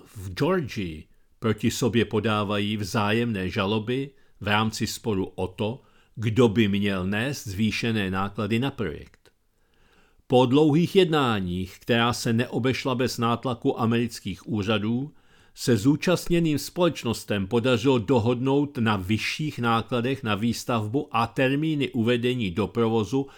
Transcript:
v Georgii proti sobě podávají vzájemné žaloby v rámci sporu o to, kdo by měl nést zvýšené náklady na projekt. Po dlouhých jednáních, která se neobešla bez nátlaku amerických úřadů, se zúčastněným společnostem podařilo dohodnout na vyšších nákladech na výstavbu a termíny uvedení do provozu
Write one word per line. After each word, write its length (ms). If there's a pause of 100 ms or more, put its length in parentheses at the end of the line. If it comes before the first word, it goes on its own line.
(160)
v 180
Georgii 720 (340)
proti 320
sobě 340
podávají 720
vzájemné 720
žaloby 600 (300)
v 80
rámci 380
sporu 380
o 220
to, 360 (320)
kdo 340
by 200
měl 380
nést 420
zvýšené 640
náklady 480
na 120
projekt. 480 (1080)
Po 200
dlouhých 500
jednáních, 840
která 320
se 200
neobešla 640
bez 240
nátlaku 640
amerických 680
úřadů, 640 (420)
se 220
zúčastněným 800
společnostem 880
podařilo 520
dohodnout 800
na 180
vyšších 640
nákladech 640
na 120
výstavbu 760
a 160
termíny 640
uvedení 600
do 160
provozu 600 (120)